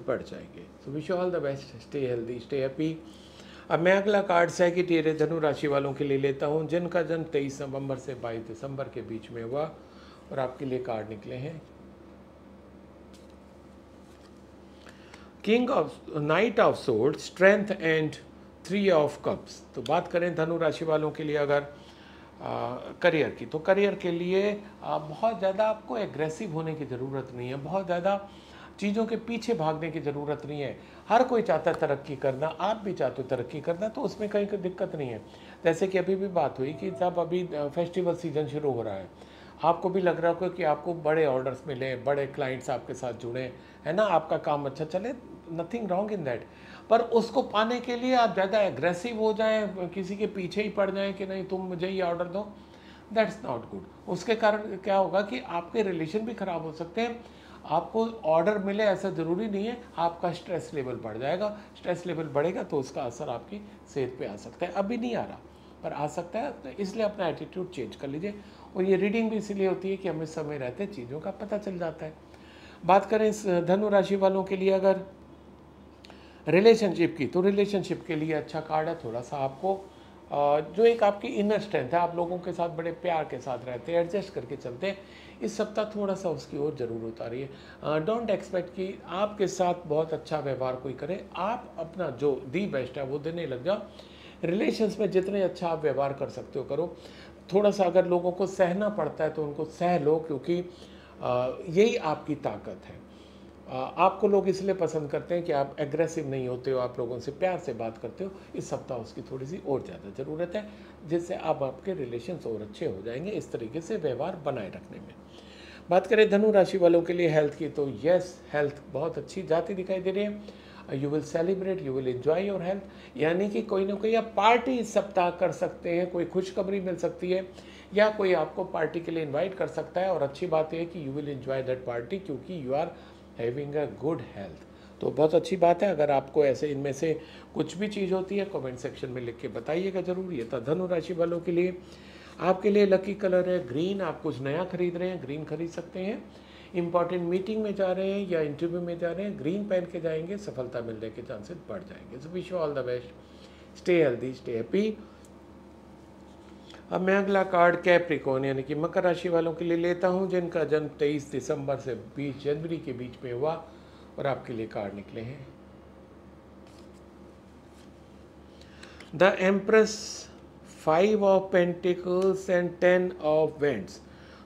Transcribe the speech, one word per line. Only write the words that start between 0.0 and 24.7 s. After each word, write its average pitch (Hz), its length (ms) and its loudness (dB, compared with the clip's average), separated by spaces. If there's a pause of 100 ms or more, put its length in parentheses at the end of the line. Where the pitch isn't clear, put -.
बढ़ 120 140 0
जाएंगे। - 420 -14 (220)
So 139 120 -8
wish 156 140 -4
you 180 120 0
all 180 160 0
the 143 120 -2
best, 135 400 -12
stay 131 240 -2
healthy, 117 320 -6
stay 135 220 0
happy। 156 240 -2 (760)
अब 151 80 4
मैं 185 180 6
अगला 202 240 4
कार्ड 175 280 4
सैजिटेरियस 170 720 4
धनु 156 180 2
राशि 151 280 2
वालों 139 260 2
के 143 100 -4
लिए 139 140 2
लेता 139 280 0
हूँ, 151 220 0
जिनका 170 340 0
जन्म 160 220 -2
तेईस 139 380 -2
नवंबर 135 360 -4
से 131 180 -10
बाईस 113 260 -6
दिसंबर 131 420 -8
के 123 180 -8
बीच 113 300 -10
में 117 120 -8
हुआ, 143 280 -4 (600)
और 139 80 -4
आपके 131 260 -4
लिए 127 140 -2
कार्ड 110 300 -6
निकले 110 260 -12
हैं 151 260 -10 (4000)
King 240 200 6
of, 185 180 2 (300)
Knight 165 380 2
of 175 180 6
Swords, 123 440 2
Strength - 520 4
and 160 400 2 (560)
Three 196 240 2
of 151 200 6
Cups। - 640 -6
तो 135 60 -6
बात 160 260 2
करें 175 280 0
धनु 160 220 0
राशि 165 280 0
वालों 156 260 2
के 156 120 -8
लिए 147 120 0
अगर, 143 260 2 (800)
आ, 120 340 -4
करियर 156 540 2
की, 107 160 -10
तो 156 140 -6
career 196 360 4
के 180 160 -2
लिए, 190 500 0 (220)